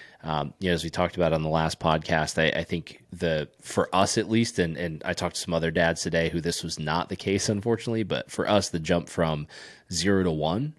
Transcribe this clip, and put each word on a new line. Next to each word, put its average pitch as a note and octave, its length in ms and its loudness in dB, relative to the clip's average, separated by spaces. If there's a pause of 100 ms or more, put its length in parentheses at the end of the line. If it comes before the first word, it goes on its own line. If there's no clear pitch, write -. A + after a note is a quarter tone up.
(240)
Um, D2+ 360 -2
you F#2 80 -2
know, F2 60 4
as D#2+ 100 0
we E2 60 -6
talked F2+ 260 0
about E2+ 160 2
on D#2+ 100 2
the D#2 60 -2
last D#2+ 320 0
podcast, D#2+ 600 0
I, D#2+ 200 2
I - 40 -2
think - 380 -8 (100)
the, D#2+ 360 -2 (120)
for - 320 0
us F#2+ 260 4
at G#2 120 0
least, A2+ 300 2
and, E2 160 0
and E2 280 -6
I F2+ 100 -2
talked F2 200 -4
to - 60 -6
some F2+ 140 -4
other E2 180 2
dads E2+ 300 2
today E2 260 2
who E2 120 -2
this E2+ 220 -2
was E2 160 -8
not D#2+ 300 0
the F#2 80 -6
case, G2 320 0
unfortunately, A2+ 560 0
but - 260 -4
for - 180 -4
us, G2+ 200 4
the F2+ 100 -2
jump E2+ 300 0
from D#2 400 0 (440)
zero F#2 300 4
to F2+ 80 2
one F2 480 0